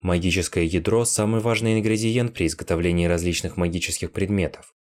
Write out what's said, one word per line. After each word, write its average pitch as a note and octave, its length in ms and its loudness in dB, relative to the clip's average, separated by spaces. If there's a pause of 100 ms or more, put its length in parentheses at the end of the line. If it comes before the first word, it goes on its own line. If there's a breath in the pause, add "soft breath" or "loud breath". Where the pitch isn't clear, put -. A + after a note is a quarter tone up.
Магическое F2 640 0
ядро — F#2 380 2
самый A2 360 0
важный A2+ 380 0
ингредиент A2+ 560 0
при F2 100 0
изготовлении F2 640 0
различных F2 500 -2
магических F2 540 -2
предметов. F#2+ 640 -2 (120)